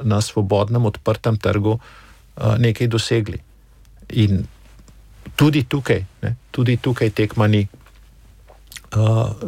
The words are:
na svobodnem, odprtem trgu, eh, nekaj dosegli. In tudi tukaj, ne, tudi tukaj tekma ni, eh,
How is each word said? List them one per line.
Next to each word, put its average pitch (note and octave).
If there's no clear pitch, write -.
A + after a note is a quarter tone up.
na G#2+
svobodnem, G#2
odprtem A2
trgu, G#2
eh, -
nekaj A#2+
dosegli. A2
In G2
tudi D3
tukaj, B2
ne, G#2+
tudi B2
tukaj A#2
tekma G#2+
ni, G#2
eh, -